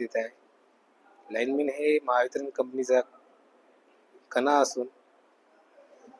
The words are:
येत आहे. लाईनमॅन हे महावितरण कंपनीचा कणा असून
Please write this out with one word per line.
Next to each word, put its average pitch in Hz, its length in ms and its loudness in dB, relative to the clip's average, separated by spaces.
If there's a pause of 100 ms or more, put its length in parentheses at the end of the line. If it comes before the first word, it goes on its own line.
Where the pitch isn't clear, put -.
येत 117 140 -4
आहे. 113 140 -4 (1000)
लाईनमॅन 135 380 -2
हे 151 280 2 (100)
महावितरण 131 420 0
कंपनीचा 127 520 0 (1300)
कणा 131 200 2
असून 131 360 2 (1300)